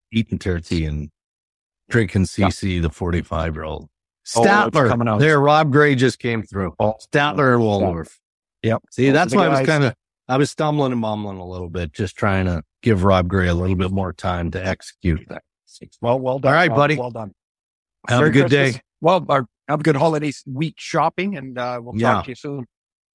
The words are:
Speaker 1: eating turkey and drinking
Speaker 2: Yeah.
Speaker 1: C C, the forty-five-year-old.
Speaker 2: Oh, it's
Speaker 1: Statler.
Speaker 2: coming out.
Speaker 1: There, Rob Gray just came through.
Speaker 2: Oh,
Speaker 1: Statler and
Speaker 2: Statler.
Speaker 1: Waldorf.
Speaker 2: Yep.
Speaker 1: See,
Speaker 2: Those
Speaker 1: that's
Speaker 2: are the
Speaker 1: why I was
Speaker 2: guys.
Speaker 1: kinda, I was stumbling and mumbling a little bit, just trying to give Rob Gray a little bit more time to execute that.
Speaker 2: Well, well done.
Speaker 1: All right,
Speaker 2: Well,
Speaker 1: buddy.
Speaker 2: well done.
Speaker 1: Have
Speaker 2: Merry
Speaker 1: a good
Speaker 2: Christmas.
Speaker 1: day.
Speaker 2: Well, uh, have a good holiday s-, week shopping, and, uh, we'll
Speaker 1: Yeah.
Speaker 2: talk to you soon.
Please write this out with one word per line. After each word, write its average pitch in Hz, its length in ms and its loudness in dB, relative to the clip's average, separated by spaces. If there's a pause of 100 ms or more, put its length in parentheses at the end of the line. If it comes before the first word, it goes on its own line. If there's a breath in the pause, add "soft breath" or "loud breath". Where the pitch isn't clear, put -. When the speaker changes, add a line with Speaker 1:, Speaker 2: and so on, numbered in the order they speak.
(120)
Speaker 1:
eating 110 260 -2
turkey 85 460 -4
and 76 260 -6 (800)
drinking 104 340 0 (140)
Speaker 2:
Yeah. 95 120 2
Speaker 1:
C - 20 -2
C, 92 300 -4
the 80 100 0
forty-five-year-old. 80 960 -6 (480)
Speaker 2:
Oh, 117 60 4
it's 101 80 6
Speaker 1:
Statler. 156 380 2
Speaker 2:
coming 120 200 0
out. 107 120 0
Speaker 1:
There, 147 200 4
Rob 151 320 4
Gray 147 220 6
just 127 240 2
came 117 240 -4
through. 95 380 -6
Speaker 2:
Oh, 107 140 0 (180)
Speaker 1:
Statler 147 420 2
and 120 60 4
Speaker 2:
Statler. - 0 -
Speaker 1:
Waldorf. 98 600 -2 (420)
Speaker 2:
Yep. 113 280 -2
Speaker 1:
See, 127 160 0
Speaker 2:
Those 139 80 4
Speaker 1:
that's 170 180 2
Speaker 2:
are - 40 2
the - 20 -
Speaker 1:
why 175 80 4
I - 20 2
was 139 120 2
Speaker 2:
guys. 135 80 0
Speaker 1:
kinda, 143 260 2 (340)
I 127 100 0
was 143 120 0
stumbling 147 420 -2
and 120 80 -2
mumbling 104 380 -6
a 90 80 -14
little 90 220 -10
bit, 85 240 -6
just - 240 -6
trying 95 300 0
to 87 160 -2 (200)
give 98 220 2
Rob 92 240 4
Gray 92 200 0
a 87 60 2
little 90 220 0
bit 92 160 -2
more 92 200 -4
time 87 400 -4
to 92 120 -6
execute - 640 -4
that. - 140 -14 (580)
Speaker 2:
Well, 120 200 0
well 131 180 -4
done. 131 140 0
Speaker 1:
All 151 40 4
right, 170 140 2
Speaker 2:
Well, 113 80 -2
Speaker 1:
buddy. 147 180 2
Speaker 2:
well 123 140 -8
done. 113 220 -12 (760)
Speaker 1:
Have 120 120 4
Speaker 2:
Merry 151 100 4
Speaker 1:
a - 20 0
good 135 160 6
Speaker 2:
Christmas. 135 280 2
Speaker 1:
day. - 40 -14 (200)
Speaker 2:
Well, 170 280 2
uh, 139 140 2 (260)
have 151 120 -2
a - 20 -6
good 156 140 2
holiday 151 320 0
s-, - 180 -10
week 143 320 -6
shopping, 175 580 -4
and, 131 220 -12
uh, 123 240 -6
we'll 120 180 -10
Speaker 1:
Yeah. 123 140 2
Speaker 2:
talk 92 100 -4
to 131 60 -14
you 120 40 -12
soon. 143 320 -10 (480)